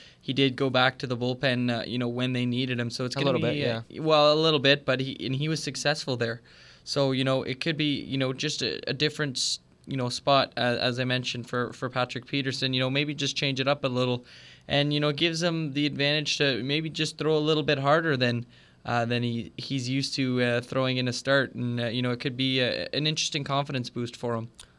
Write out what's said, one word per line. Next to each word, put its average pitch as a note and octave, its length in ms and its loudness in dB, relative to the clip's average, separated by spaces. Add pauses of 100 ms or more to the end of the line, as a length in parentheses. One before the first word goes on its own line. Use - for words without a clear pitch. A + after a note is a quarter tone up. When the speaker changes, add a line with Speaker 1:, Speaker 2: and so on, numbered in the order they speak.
(220)
Speaker 1:
he - 100 -6
did C3 240 4
go C3+ 140 0
back B2+ 300 2
to - 60 -6
the B2 120 -2
bullpen, B2 640 0
uh, - 40 -6
you A#2 120 -4
know, B2 100 0
when B2 240 -2
they B2 140 0
needed B2 340 0
him. A#2 100 -2
So B2+ 140 -4
it's B2 140 -4
Speaker 2:
A - 20 -4
Speaker 1:
gonna C#3 140 2
Speaker 2:
little B2 80 0
Speaker 1:
be, - 180 0
Speaker 2:
bit, A#2 300 -2
yeah. - 100 -12
Speaker 1:
uh, D3+ 40 -6
well, D3+ 280 8
a D#3 80 4
little D#3 220 4
bit, C#3 240 4
but C3 160 2
he, C3+ 220 -6
and B2+ 120 -2
he D3 140 -2
was D#3 120 -2
successful C#3+ 540 -2
there. A#2 260 -2 (440)
So, C#3 260 2
you C3 140 2
know, C3+ 180 2
it B2+ 160 -4
could E3 160 -2
be, D3 240 0
you B2 180 -4
know, C3 140 0
just D3+ 300 -4
a, G2+ 180 -2 (100)
a B2+ 40 -2
different D3 420 -2
s-, - 240 -2 (260)
you C3+ 120 -6
know, B2 100 -2
spot, C3+ 480 2
uh, B2 240 0
as B2 220 0
I - 20 -2
mentioned, B2+ 460 -4
for, B2 240 -4
for C3 160 -6
Patrick B2 360 -4
Peterson. C3+ 480 -2
You B2+ 60 2
know, C3 100 2
maybe D3 240 0
just C#3+ 220 -2
change C3+ 240 0
it C3+ 80 0
up C#3 160 2
a C3+ 60 0
little, B2 360 0 (440)
and, C#3+ 240 2
you D3 80 2
know, D3 100 2
gives E3 320 0
him E3 300 0
the D3 120 0
advantage C#3+ 520 0
to C3+ 260 2
maybe D3+ 260 -2
just D3+ 280 -4
throw D#3 180 2
a D3+ 40 2
little D3+ 240 2
bit C#3 160 2
harder D3+ 360 4
than, A#2+ 300 0 (400)
uh, A#2 200 0
than A#2+ 180 0
he, A#2 320 -4
he's B2 340 -4
used C3+ 260 -2
to, B2+ 260 0
uh, A#2+ 200 2
throwing B2+ 360 -2
in B2+ 100 0
a A#2+ 60 -2
start. C3+ 420 0
And, A#2+ 240 -2
uh, A#2+ 60 -2
you A#2 160 -2
know, B2 100 0
it A#2+ 80 -4
could B2 160 -4
be C3 240 0
a, A#2 340 0
an D3 140 0
interesting D#3 380 -2
confidence C#3 440 -2
boost A#2+ 280 -6
for A#2+ 180 -4
him. A2+ 140 -6 (300)